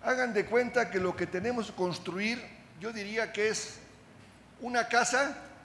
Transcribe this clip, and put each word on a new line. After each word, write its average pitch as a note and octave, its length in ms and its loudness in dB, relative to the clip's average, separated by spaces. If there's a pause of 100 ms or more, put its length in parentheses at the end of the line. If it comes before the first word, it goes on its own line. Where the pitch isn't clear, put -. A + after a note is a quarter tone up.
Hagan B3 320 0
de G3 100 2
cuenta A#3 460 2
que F#3 100 0
lo F3+ 160 0
que F3+ 100 -2
tenemos G#3+ 420 -2
que - 80 -12
construir, F#3+ 640 -2 (380)
yo A3 120 -6
diría A3 400 -4
que G#3 160 2
es - 300 -4 (800)
una A#3+ 280 0
casa B3+ 500 4 (260)